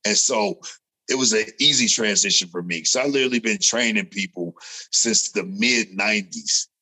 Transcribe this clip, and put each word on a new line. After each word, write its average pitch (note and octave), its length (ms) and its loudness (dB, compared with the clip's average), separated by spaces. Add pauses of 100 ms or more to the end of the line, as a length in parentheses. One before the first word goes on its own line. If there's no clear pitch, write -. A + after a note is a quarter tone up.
And G#2+ 100 2
so G#2 420 0 (520)
it C#3 60 2
was B2+ 180 2
an G#3+ 100 2 (160)
easy B2 260 4
transition G2+ 600 0
for F2+ 160 -8
me. E2+ 220 -6
So - 160 0
I C#3+ 60 0
literally B2+ 340 0
been A2 200 0
training A2+ 440 2
people F2+ 500 -8 (380)
since - 400 0
the G2+ 100 -2
mid G#2 480 0
nineties G2+ 760 -2 (120)